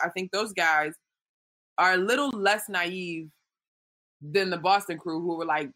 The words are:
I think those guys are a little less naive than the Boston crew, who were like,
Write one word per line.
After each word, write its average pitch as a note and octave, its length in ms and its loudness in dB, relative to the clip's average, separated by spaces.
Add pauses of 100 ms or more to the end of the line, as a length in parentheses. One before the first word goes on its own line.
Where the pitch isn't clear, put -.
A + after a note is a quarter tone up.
I E3+ 60 -2
think F#3 200 -6
those G#3 220 -2
guys D#3 400 2 (880)
are F#3 160 4
a - 20 4
little B3 320 2
less G#3 400 0
naive F3 640 -4 (920)
than F#3 300 0
the E3+ 80 -2
Boston F#3 400 2
crew, D#3+ 220 -6
who E3+ 160 -2
were E3 100 -4
like, D3+ 300 -2